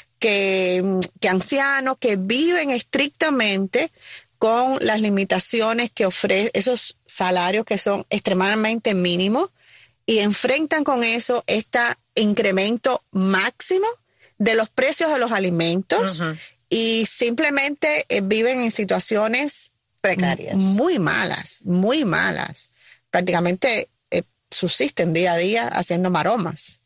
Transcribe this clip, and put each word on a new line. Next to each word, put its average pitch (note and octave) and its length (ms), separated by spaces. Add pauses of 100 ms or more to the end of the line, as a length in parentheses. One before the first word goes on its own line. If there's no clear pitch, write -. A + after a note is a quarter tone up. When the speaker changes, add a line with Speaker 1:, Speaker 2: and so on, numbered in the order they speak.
(180)
Speaker 1:
que, F#3+ 640 (380)
que G#3+ 80
ancianos, C4 680
que G#3+ 180
viven C#4+ 540
estrictamente B3+ 1200 (480)
con B3 420
las A3 200
limitaciones A3 920
que - 160
ofre-, G3 480
esos A#3 420 (100)
salarios F#3 580
que - 140
son G3+ 320
extremadamente G#3+ 840
mínimos, F#3+ 560 (560)
y A3 140
enfrentan C4+ 640
con B3+ 200
eso A#3 420
este A3 320 (360)
incremento G#3 880 (100)
máximo G3 720 (520)
de A3 160
los A3 160
precios D#4 420
de C#4+ 60
los A#3 140
alimentos, F3+ 880
Speaker 2:
Ujú. D#3+ 160 (320)
Speaker 1:
y A3+ 380
simplemente, C#4+ 1000
eh, G3+ 140
viven A3+ 380
en A#3 100
situaciones A3 1040 (280)
Speaker 2:
Precarias. F3+ 540
Speaker 1:
m-, F#3+ 80
muy A3+ 360
malas, - 640
muy G3+ 400
malas. E3+ 640 (400)
Prácticamente, F3+ 800 (220)
eh, F3 120 (280)
subsisten F3+ 640
día F3 200
a E3+ 40
día G#3+ 320
haciendo F3+ 420
maromas. F3 760